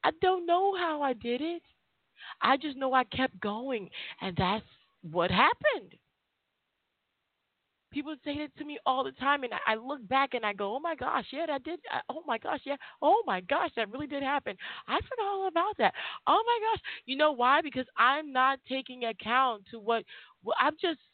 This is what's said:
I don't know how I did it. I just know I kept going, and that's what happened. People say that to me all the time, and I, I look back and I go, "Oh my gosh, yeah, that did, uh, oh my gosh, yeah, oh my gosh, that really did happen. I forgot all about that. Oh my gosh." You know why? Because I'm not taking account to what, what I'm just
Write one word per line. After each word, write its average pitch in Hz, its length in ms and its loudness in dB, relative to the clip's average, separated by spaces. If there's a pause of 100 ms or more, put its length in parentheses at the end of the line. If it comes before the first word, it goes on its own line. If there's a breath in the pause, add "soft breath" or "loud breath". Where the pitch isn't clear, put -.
I 311 60 6 (120)
don't 370 240 4
know 370 300 4
how 320 260 -2
I 269 100 0
did 240 280 -4
it. 339 220 -4 (760 loud breath)
I 262 160 4
just 277 200 -6
know 262 160 0
I 254 120 4
kept 262 360 -2
going, 220 480 -4 (320 loud breath)
and 180 160 -4
that's 190 280 0 (460)
what 175 200 2
happened. 262 640 2 (2000)
People 294 320 -6
say 285 160 -6
that 302 200 -8
to 302 60 -10
me 294 220 -10
all 254 160 2
the 262 100 -4
time, 277 320 0
and 233 80 -6
I, - 200 -2
I - 20 2
look 247 340 -8
back 269 260 2
and 226 100 -4
I 208 80 0
go, 202 240 -4
"Oh - 20 -4
my 320 160 -4
gosh, - 380 -4
yeah, 311 140 -4
that 277 180 -4
did, 330 160 -8 (120)
uh, - 80 -2 (100)
oh 320 160 -8
my 233 120 -2
gosh, - 260 -6
yeah, 277 120 -4 (260 loud breath)
oh 403 240 6
my 190 140 0
gosh, 269 360 0
that 214 140 -2
really 269 160 -8
did 277 160 -4
happen. 262 340 -2 (300 loud breath)
I 285 220 0
forgot 453 180 -4
all 392 220 -2
about 349 300 0
that. 214 160 4 (320 loud breath)
Oh 392 200 6
my 480 120 2 (120)
gosh." 415 120 0 (240 loud breath)
You 262 100 -4
know 302 160 4
why? 254 300 4
Because 262 240 -4 (100)
I'm 277 340 2
not 262 380 2
taking 254 380 -6
account 226 640 0
to 226 100 -12
what, 220 240 2 (380 loud breath)
what - 180 0
I'm 302 200 4
just 339 200 0 (140)